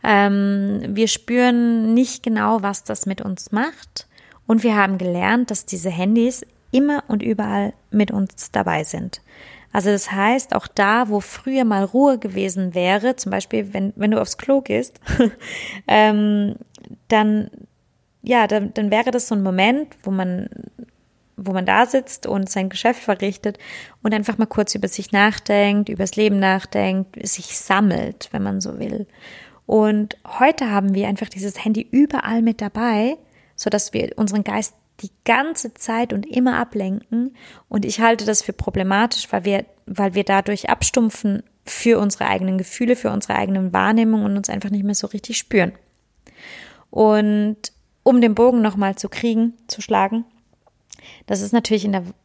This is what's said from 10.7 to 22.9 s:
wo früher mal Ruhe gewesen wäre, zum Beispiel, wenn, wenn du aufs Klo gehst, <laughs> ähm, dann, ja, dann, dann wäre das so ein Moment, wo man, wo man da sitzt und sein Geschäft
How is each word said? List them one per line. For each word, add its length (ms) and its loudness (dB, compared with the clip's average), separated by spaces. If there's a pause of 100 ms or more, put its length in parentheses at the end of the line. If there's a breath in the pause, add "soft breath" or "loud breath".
wo 120 0
früher 440 -2
mal 200 2
Ruhe 340 4
gewesen 560 -4
wäre, 400 2
zum 160 -8
Beispiel, 420 -4
wenn, 220 -2
wenn 160 0
du 100 2
aufs 180 -4
Klo 220 0
gehst, 400 -4 (180)
<laughs> 680 -2
ähm, 720 4 (500)
dann, 440 2 (720)
ja, 260 2
dann, 260 -2
dann 160 -2
wäre 220 2
das 160 -2
so 80 -2
ein 60 0
Moment, 600 0
wo 80 -8
man, 380 -4 (880)
wo 160 -8
man 140 -2
da 200 4
sitzt 400 -2
und 240 -4
sein 180 -4
Geschäft 360 -2